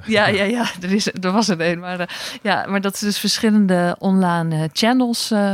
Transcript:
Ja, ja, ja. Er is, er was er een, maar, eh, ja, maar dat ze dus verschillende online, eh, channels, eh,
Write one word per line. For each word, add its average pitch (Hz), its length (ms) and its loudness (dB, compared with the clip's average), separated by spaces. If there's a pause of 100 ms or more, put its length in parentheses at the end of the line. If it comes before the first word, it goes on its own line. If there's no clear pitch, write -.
Ja, 208 220 2
ja, 202 160 2
ja. 233 220 0 (160)
Er 180 100 -4
is, 202 220 2
er 185 180 -2
was 208 180 2
er 165 120 0
een, 170 180 0
maar, 180 200 -8
eh, 175 80 -4 (340)
ja, 180 260 0
maar 196 140 -2
dat 196 160 -2
ze - 80 -4
dus 208 140 -2
verschillende 190 800 2
online, 175 560 2
eh, 156 180 -2
channels, 240 580 0
eh, 202 220 2